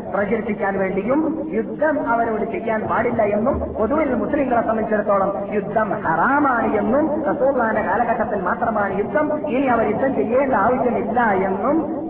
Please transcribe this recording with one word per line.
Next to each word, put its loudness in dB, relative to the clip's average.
പ്രചരിപ്പിക്കാൻ -2
വേണ്ടിയും 0
യുദ്ധം -2
അവരോട് 0
ചെയ്യാൻ -2
പാടില്ല 0
എന്നും 0
പൊതുവിൽ 0
മുസ്ലിങ്ങളെ 0
സംബന്ധിച്ചിടത്തോളം 0
യുദ്ധം -2
ഹറാമാണ് 2
എന്നും 2
റസൂലുള്ളാഹിന്റെ 2
കാലഘട്ടത്തിൽ 0
മാത്രമാണ് -2
യുദ്ധം, 0
ഇനി 0
അവർ 2
യുദ്ധം 0
ചെയ്യേണ്ട 2
ആവശ്യമില്ല 2
എന്നും 0